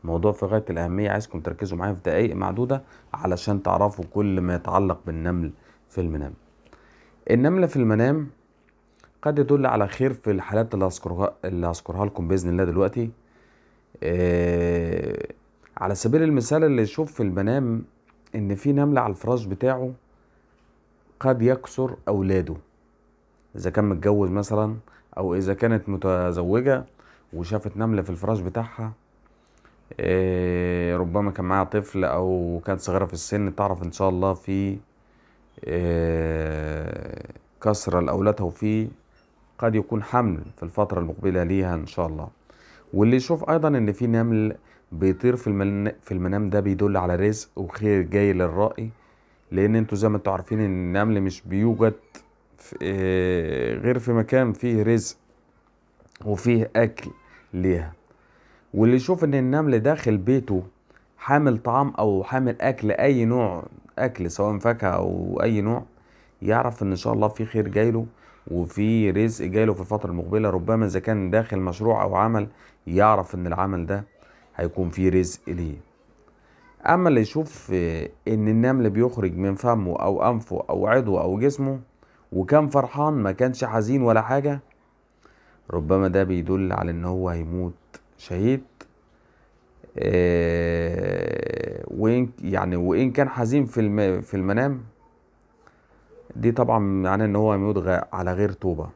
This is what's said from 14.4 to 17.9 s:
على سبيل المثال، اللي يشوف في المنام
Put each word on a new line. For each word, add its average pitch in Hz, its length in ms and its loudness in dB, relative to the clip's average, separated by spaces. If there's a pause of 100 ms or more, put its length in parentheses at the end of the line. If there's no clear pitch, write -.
على 98 180 -2
سبيل 131 280 2
المثال، 151 400 2
اللي 139 180 4
يشوف 147 320 -2
في 120 100 -4
المنام 113 600 0 (520)